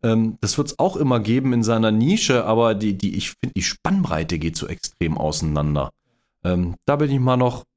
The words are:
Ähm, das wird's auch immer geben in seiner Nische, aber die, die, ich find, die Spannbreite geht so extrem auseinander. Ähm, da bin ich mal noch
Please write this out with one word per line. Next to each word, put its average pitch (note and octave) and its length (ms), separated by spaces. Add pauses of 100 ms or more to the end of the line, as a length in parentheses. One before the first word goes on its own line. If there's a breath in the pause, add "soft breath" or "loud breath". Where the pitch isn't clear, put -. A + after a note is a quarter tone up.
Ähm, A2+ 380
das - 180
wird's - 220
auch F#3 160
immer B2 240
geben B2 320
in A#2+ 100
seiner A2 300
Nische, B2+ 520
aber A2+ 300
die, G2+ 240
die, G2 180
ich - 140
find, - 260
die G2 60
Spannbreite E2+ 800
geht E2 160
so - 100
extrem - 500
auseinander. D2+ 760 (500)
Ähm, F2+ 320 (100)
da C#3+ 120
bin C#3+ 160
ich C3+ 80
mal B2+ 160
noch B2 260 (140)